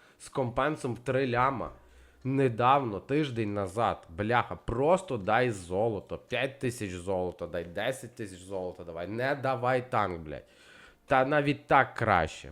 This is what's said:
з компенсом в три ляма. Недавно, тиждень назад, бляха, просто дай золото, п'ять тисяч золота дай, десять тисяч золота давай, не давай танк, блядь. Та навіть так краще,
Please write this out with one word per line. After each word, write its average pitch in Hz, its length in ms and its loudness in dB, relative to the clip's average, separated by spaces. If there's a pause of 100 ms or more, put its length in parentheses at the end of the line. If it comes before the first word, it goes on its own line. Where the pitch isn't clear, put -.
(200)
з - 100 -18
компенсом 131 640 -2
в 113 60 -10
три 131 280 0
ляма. 123 440 0 (520)
Недавно, 131 760 2
тиждень 120 540 -2
назад, 101 560 0
бляха, 101 460 0
просто 139 640 0
дай 113 340 2
золото, 92 640 -2
п'ять 127 420 -4
тисяч 110 320 -4
золота 90 560 -4
дай, 85 160 -4
десять 110 520 -6
тисяч 95 240 -12
золота 92 440 -8
давай, 85 240 -8
не 123 280 -2
давай 127 560 0
танк, 98 300 0
блядь. 73 240 -12 (600)
Та 131 200 4
навіть 143 420 0
так 135 260 4
краще, 85 580 2